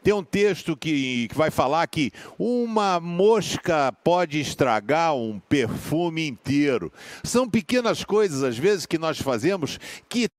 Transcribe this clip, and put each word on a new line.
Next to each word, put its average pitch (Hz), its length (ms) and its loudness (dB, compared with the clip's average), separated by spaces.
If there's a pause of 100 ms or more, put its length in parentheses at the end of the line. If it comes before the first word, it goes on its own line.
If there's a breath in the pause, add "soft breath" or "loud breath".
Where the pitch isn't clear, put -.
Tem 190 100 6
um 202 100 2
texto 196 540 0
que, 131 520 -2
que - 60 -12
vai 156 160 2
falar 156 360 2
que 139 260 -2 (260 loud breath)
uma 214 640 0
mosca 170 880 0 (140)
pode 170 340 2
estragar 143 760 2
um 110 260 -4
perfume 156 880 -2
inteiro. 135 640 -2 (300 loud breath)
São 247 260 0
pequenas 226 560 0
coisas, 190 380 2
às 120 160 0
vezes, 185 260 2
que 165 140 -4
nós 160 200 -2
fazemos 139 600 -2 (320 loud breath)
que 233 180 0 (100)